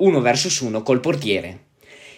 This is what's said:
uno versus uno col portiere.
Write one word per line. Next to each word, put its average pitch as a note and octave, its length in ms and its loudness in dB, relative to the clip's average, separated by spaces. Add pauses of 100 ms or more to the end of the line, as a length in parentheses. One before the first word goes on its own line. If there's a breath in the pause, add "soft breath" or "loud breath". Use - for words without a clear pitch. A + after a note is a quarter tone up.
uno E3+ 180 4
versus A#2+ 400 0
uno A2 240 -4
col B2+ 160 2
portiere. G2 640 -4 (540 soft breath)